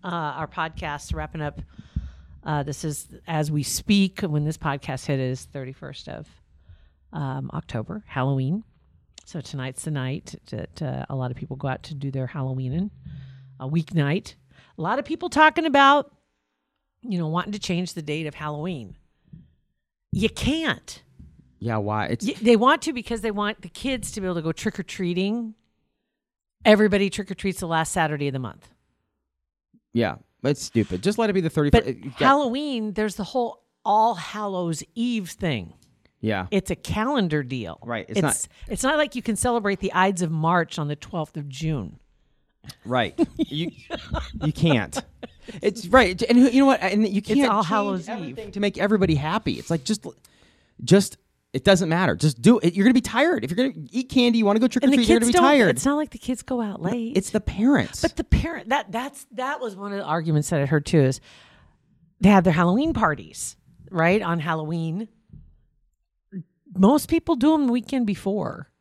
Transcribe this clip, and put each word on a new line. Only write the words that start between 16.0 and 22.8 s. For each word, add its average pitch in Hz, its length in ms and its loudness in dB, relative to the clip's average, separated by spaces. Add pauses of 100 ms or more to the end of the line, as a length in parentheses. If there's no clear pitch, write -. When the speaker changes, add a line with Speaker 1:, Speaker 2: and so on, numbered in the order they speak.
Speaker 1:
you 185 160 -4
know, 165 100 -2
wanting 175 240 -4
to 208 60 -8
change 180 360 -4
the 170 80 -10
date 151 240 -6
of 147 80 -10
Halloween. 151 600 -8 (1160)
You 208 160 2
can't. - 760 -4 (560)
Speaker 2:
Yeah, 113 200 -4
why? 104 280 -2
It's 120 200 -4
Speaker 1:
Y-, 233 140 -2
they 233 160 6
want 262 260 4